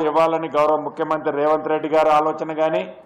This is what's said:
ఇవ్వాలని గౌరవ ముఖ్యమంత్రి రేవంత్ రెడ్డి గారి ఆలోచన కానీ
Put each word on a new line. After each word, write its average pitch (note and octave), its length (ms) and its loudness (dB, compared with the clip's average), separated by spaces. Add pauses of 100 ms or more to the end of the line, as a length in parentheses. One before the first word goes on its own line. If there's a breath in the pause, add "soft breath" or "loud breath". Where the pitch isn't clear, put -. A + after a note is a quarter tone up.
ఇవ్వాలని D#3+ 480 0
గౌరవ D3+ 200 4 (100)
ముఖ్యమంత్రి D#3 500 -4
రేవంత్ D#3 340 0
రెడ్డి D#3 180 -2
గారి D#3 300 4
ఆలోచన D#3 340 -2
కానీ D#3+ 280 0 (240)